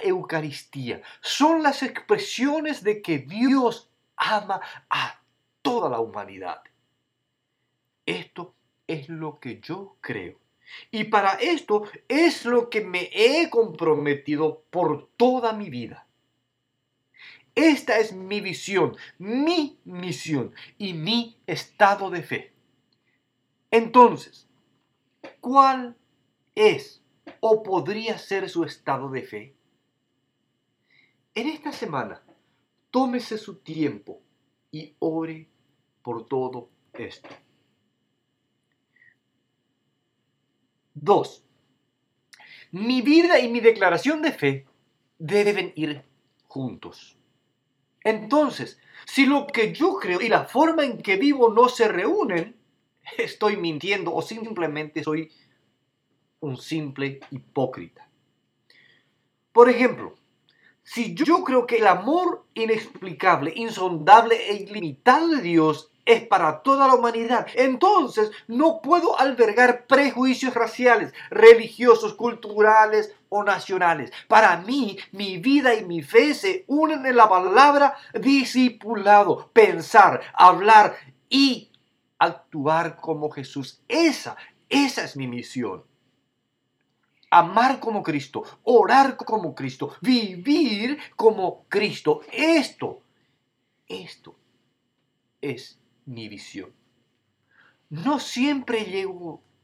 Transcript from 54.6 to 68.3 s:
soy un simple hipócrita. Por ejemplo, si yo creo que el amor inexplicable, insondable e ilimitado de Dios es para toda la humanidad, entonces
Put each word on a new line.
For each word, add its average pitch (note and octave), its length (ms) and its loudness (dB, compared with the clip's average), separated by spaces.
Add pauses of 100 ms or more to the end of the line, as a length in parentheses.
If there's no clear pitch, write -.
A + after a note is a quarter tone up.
soy D#3 260 -6 (1080)
un C3+ 160 -10
simple C#3 640 -10 (100)
hipócrita. - 800 -10 (1400)
Por A#3+ 160 8
ejemplo, G#3 460 -2 (680)
si G3+ 320 -10
yo D4+ 300 0
creo B3 220 0
que A#3 100 -2
el G#3+ 120 4
amor C4 680 0
inexplicable, F#3+ 1000 -2
insondable A3 960 4
e G#3 120 -4
ilimitado G#3 640 0
de C#4+ 140 -2
Dios E3 500 0 (120)
es A3+ 200 4
para F3 380 0
toda C4+ 240 2
la C4 80 6
humanidad, A#3 640 0
entonces C4 760 0 (160)